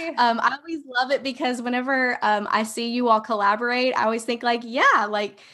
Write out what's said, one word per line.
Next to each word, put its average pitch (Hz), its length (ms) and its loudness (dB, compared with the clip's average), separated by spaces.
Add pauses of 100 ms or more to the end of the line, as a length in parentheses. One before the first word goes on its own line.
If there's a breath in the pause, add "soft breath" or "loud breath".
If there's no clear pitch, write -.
(200)
um, 233 200 4
I 254 160 0
always 302 300 -10
love 254 240 -2
it 254 140 0
because 254 400 -4
whenever, 247 580 0
um, 208 300 2
I 214 100 2
see 233 280 -6
you 247 200 0
all 214 100 6
collaborate, 233 760 0
I 226 60 0
always 226 200 0
think 240 200 -6
like, 240 200 0
yeah, 254 460 2
like, 208 300 -4 (140 loud breath)